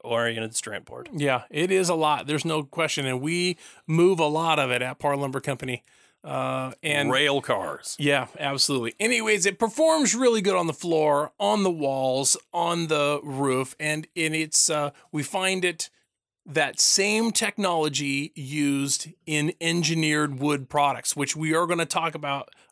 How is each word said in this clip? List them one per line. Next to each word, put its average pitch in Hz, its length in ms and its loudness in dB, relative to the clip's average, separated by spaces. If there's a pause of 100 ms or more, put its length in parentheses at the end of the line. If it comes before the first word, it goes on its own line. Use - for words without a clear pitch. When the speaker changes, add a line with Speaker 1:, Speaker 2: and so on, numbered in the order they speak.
Speaker 1:
oriented 117 540 -4
strand 104 300 -8
board. - 280 -16
Speaker 2:
Yeah, 139 380 0
it 165 200 -2
is 190 200 2
a 175 40 2
lot. 151 320 0
There's 147 180 -2
no 156 180 -2
question. 151 420 -4
And 127 160 -2
we 175 380 -2 (280)
move 170 320 6
a 160 80 4
lot 156 320 2
of 131 120 2
it 123 100 0
at 127 180 -6
Par 143 180 0
Lumber 139 240 -4
Company. 127 440 -6 (440)
Uh, 131 440 -4 (100)
and 147 280 0
Speaker 1:
Rail 139 300 2
cars. 80 580 -4
Speaker 2:
Yeah, 143 280 2 (120)
absolutely. 135 640 0
Anyways, 214 460 2
it 190 120 -2
performs 302 560 4
really 233 280 4
good 190 140 2
on 175 100 0
the 156 80 -2
floor, 151 640 2
on 202 220 4
the 190 80 4
walls, 135 640 0 (160)
on 170 360 0
the 147 340 2
roof, 135 580 -2
and 156 340 -4
in 160 200 -2
its, 156 340 0
uh, 147 220 0 (200)
we 151 120 -2
find 185 420 0
it 175 240 -2 (560)
that 143 360 -2
same 214 500 2
technology 156 1040 0
used 139 720 -2 (160)
in 156 340 0
engineered 156 800 0
wood 143 300 -2
products, 139 480 0
which 143 180 -2
we 156 200 -2
are 170 120 2
gonna 170 200 -2
talk 165 280 -2
about 143 360 -6 (220)